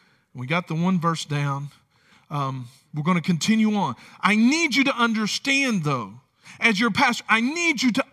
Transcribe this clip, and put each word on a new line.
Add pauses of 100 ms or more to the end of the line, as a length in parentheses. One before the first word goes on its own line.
(320)
We
got
the
one
verse
down. (600)
Um, (260)
we're
gonna
continue
on. (240)
I
need
you
to
understand,
though, (400)
as
your
pastor,
I
need
you
to